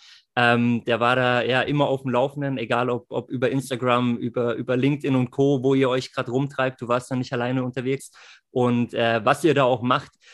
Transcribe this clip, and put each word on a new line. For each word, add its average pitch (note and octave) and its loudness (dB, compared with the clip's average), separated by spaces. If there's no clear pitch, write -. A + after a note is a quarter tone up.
ähm, A#2+ 4
der A2+ 0
war A#2+ 2
da B2 2
ja A#2+ 0
immer C#3+ 0
auf C3 -2
dem B2+ -4
Laufenden, C3+ -2
egal A#2+ -2
ob, A#2+ -6
ob A#2 -8
über B2+ -2
Instagram, B2 0
über, A#2+ -2
über B2 -4
LinkedIn C#3+ 0
und B2 0
Co., C#3 0
wo C3+ 2
ihr C3+ 2
euch B2+ -4
grad B2+ -6
rumtreibt, C3+ -2
du A#2 -8
warst B2 -2
da C3 -4
nicht B2+ -4
alleine B2+ -2
unterwegs B2+ -6
und, A#2+ 0
äh, A#2 2
was C#3 2
ihr D#3 4
da C#3 4
auch B2 2
macht, B2+ -2